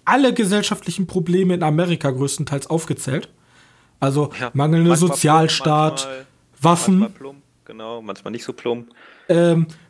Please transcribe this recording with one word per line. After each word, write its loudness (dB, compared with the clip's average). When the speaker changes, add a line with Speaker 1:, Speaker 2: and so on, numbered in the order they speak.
Speaker 1:
alle 4
gesellschaftlichen -2
Probleme 0
in -2
Amerika 0
größtenteils -4
aufgezählt. -4
Also 0
Speaker 2:
Ja, -6
Speaker 1:
mangelnder 4
Speaker 2:
manchmal 4
plump, 0
Speaker 1:
Sozialstaat, 2
Speaker 2:
manchmal, -10
Speaker 1:
Waffen. 4
Speaker 2:
manchmal -2
plump, -16
genau, -14
manchmal -10
nicht -10
so -10
plump. -6
Speaker 1:
Ähm, 2